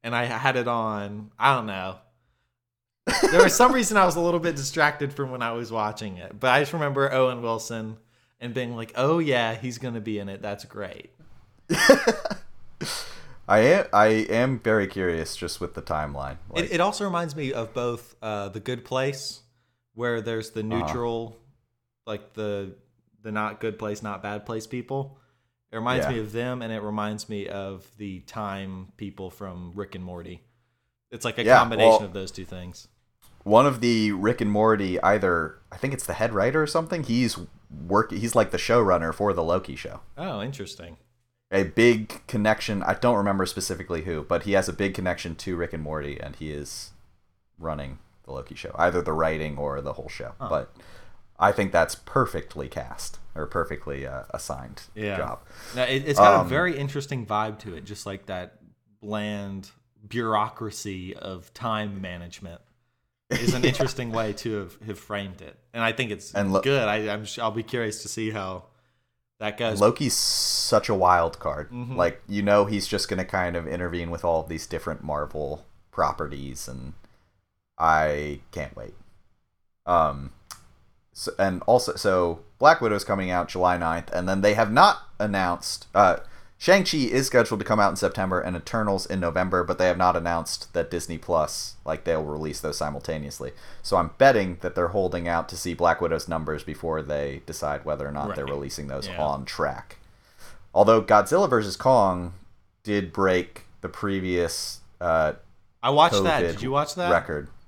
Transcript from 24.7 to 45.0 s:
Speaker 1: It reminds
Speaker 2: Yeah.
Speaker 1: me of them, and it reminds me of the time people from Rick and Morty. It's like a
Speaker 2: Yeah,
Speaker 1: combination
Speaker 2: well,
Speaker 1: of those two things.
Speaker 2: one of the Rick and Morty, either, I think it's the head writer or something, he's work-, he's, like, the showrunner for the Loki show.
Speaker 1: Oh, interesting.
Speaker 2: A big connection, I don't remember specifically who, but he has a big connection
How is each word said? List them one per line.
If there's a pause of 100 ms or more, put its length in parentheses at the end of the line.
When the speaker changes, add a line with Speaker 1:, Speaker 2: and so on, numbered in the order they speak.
Speaker 1:
It
reminds
Speaker 2:
Yeah.
Speaker 1:
me
of
them,
and
it
reminds
me
of (100)
the
time
people
from
Rick
and
Morty. (680)
It's
like
a
Speaker 2:
Yeah,
Speaker 1:
combination
Speaker 2:
well,
Speaker 1:
of
those
two
things. (560)
Speaker 2:
one
of
the
Rick
and
Morty,
either, (140)
I
think
it's
the
head
writer
or
something,
he's (480)
work-,
he's,
like,
the
showrunner
for
the
Loki
show. (180)
Speaker 1:
Oh,
interesting. (520)
Speaker 2:
A
big
connection,
I
don't
remember
specifically
who,
but
he
has
a
big
connection